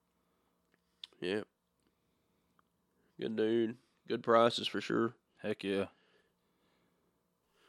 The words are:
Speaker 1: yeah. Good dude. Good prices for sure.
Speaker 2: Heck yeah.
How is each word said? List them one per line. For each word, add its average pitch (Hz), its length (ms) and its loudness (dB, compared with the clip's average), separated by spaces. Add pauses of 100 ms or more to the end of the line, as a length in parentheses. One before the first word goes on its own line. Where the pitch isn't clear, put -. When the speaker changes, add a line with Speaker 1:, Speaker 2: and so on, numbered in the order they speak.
(1200)
Speaker 1:
yeah. 101 200 -6 (1800)
Good 117 160 -6
dude. 113 400 0 (320)
Good 117 160 -4
prices 113 440 4
for 101 140 -4
sure. 117 320 0 (300)
Speaker 2:
Heck 104 200 -6
yeah. 98 220 0 (1800)